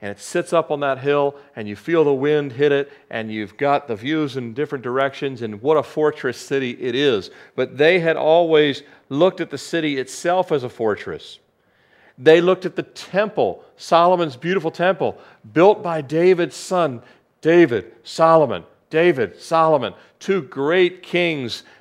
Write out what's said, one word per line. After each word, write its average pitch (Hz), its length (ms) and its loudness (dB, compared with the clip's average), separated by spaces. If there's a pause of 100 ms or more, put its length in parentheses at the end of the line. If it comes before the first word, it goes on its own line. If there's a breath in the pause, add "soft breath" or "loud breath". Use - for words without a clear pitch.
and 101 120 -10
it - 80 -18
sits 175 320 -6
up 165 180 0
on 147 80 -4
that 135 220 -4
hill, 143 340 0 (220 loud breath)
and 107 100 -10
you 104 80 -10
feel 160 300 0
the 143 100 2
wind 143 380 -2
hit 143 180 2
it, 143 220 -2 (180 loud breath)
and 110 220 -8
you've 107 240 -8
got 139 320 0
the 113 80 -6
views 139 400 -4
in 117 180 -10
different 139 300 -8
directions, 135 580 -4
and 104 200 -8
what 151 140 2
a 143 60 2
fortress 147 560 -4
city 135 420 -6
it 127 140 -4
is. 127 380 0 (240 loud breath)
But 127 200 -4
they 160 220 4
had 165 180 0
always 156 680 2 (240 loud breath)
looked 175 320 0
at 165 100 -8
the 143 80 -10
city 156 400 -4
itself 175 540 -4
as 135 100 0
a 123 60 -6
fortress. 101 720 -6 (760 soft breath)
They 156 240 6
looked 180 260 0
at 160 100 -12
the 180 80 -4
temple, - 800 -4 (120 loud breath)
Solomon's 170 600 2
beautiful 165 340 -4
temple, 165 480 -2 (340 loud breath)
built 202 300 6
by 165 200 -4
David's 165 520 0
son, 156 480 -4 (380 soft breath)
David, 151 520 4 (120)
Solomon, 156 580 4 (280)
David, 151 500 0
Solomon, 156 520 0 (280 soft breath)
two 190 220 -2
great 175 600 -2
kings, 160 640 -4 (160 soft breath)